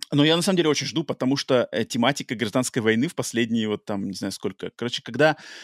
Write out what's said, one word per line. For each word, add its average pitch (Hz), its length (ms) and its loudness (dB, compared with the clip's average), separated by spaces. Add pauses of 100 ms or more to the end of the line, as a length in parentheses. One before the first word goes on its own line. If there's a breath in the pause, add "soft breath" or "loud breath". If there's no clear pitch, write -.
(120)
Но 143 120 6
я 156 120 6
на 175 60 0
самом 185 160 2
деле 160 120 2
очень 139 180 0
жду, 147 160 -2
потому 131 320 -2
что, 127 360 2
э, 113 120 -2
тематика 120 520 0
гражданской 123 460 -2
войны 113 260 2
в - 80 -8
последние 117 520 -2
вот 104 180 -4
там, 101 240 -4
не 95 60 -10
знаю 98 160 -6
сколько. 95 440 -8
Короче, - 260 -6
когда, 143 340 2 (280 loud breath)